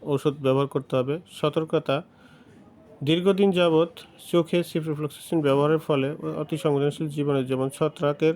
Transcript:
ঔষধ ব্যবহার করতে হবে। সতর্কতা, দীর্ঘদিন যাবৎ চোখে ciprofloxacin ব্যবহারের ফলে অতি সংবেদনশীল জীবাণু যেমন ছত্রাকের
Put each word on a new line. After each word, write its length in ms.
ঔষধ 380
ব্যবহার 260
করতে 300
হবে। 240
সতর্কতা, 720
দীর্ঘদিন 460
যাবৎ 380
চোখে 300
ciprofloxacin 800
ব্যবহারের 380
ফলে 380
অতি 160
সংবেদনশীল 520
জীবাণু 340
যেমন 260
ছত্রাকের 680